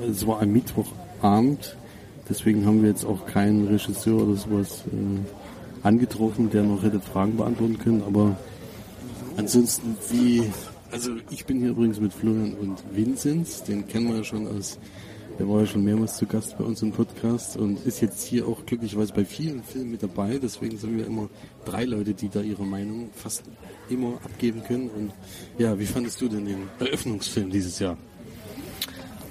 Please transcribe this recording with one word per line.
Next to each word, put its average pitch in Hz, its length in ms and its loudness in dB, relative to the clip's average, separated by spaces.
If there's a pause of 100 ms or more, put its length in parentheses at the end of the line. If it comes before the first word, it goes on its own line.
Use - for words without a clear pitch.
es 101 160 -2
war 110 140 2
ein 101 120 4
Mittwochabend, - 1300 2 (500)
deswegen 107 380 4
haben 110 160 8
wir 107 80 8
jetzt 101 160 0
auch 101 200 -2
keinen 104 420 4
Regisseur 107 560 2
oder 104 120 4
sowas, 101 520 -2
äh, - 1000 -4
angetroffen, 110 640 4
der 107 140 4
noch 101 200 2
hätte 104 160 4
Fragen 101 380 0
beantworten 113 400 0
können, 113 260 4
aber 101 340 4 (1000)
ansonsten, 117 580 4 (140)
wie, 120 340 6 (480)
also 120 200 -4 (180)
ich - 160 -12
bin 131 140 0
hier 123 100 2
übrigens 113 300 4
mit 104 140 2
Florian 107 420 2
und 98 360 -6
Vinzenz, 135 720 0
den 104 240 -2
kennen 117 220 0
wir 113 80 0
ja 107 60 -2
schon 107 240 -4
aus, 104 320 -8 (580)
der 98 100 0
war 104 140 6
ja 107 60 6
schon 104 180 2
mehrmals 107 320 2
zu - 80 0
Gast - 320 -2
bei 107 80 -2
uns 110 160 -4
im 110 100 2
Podcast 113 640 -2
und 104 300 0
ist - 160 -2
jetzt - 260 0
hier 117 180 0
auch 117 200 -4
glücklicherweise 107 480 -2
bei 104 100 2
vielen 147 400 -4
Filmen 127 280 -8
mit 113 120 -6
dabei, 104 340 -2
deswegen 113 400 -4
sind 113 200 -4
wir 110 100 -4
immer 107 220 -4 (340)
drei 110 220 -4
Leute, 107 280 -2
die 101 140 -4
da 104 140 -2
ihre 101 240 -4
Meinung 104 500 -6
fast - 280 -10 (460)
immer 123 260 -2 (100)
abgeben 113 400 -2
können. 123 240 -2
Und 107 240 -6 (440)
ja, 110 220 2
wie 104 60 -2
fandest 120 340 -4
du 127 80 0
denn 104 160 -4
den 98 200 -4 (160)
Eröffnungsfilm 117 720 -2
dieses 92 280 0
Jahr? 92 160 0 (1400)